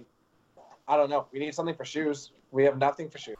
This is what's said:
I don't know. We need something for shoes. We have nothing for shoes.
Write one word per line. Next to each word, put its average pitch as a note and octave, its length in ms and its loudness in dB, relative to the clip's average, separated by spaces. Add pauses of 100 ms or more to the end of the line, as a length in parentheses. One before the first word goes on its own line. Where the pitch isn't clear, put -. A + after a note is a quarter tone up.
(880)
I D3 100 4
don't C#3+ 120 4
know. C#3+ 220 0
We C3+ 80 -8
need D3 160 -4
something E3 200 -4
for C3 100 -10
shoes. D3 460 -4 (200)
We C3+ 140 4
have C3+ 120 4
nothing C#3+ 320 0
for - 80 -18
shoes. G#2+ 220 -14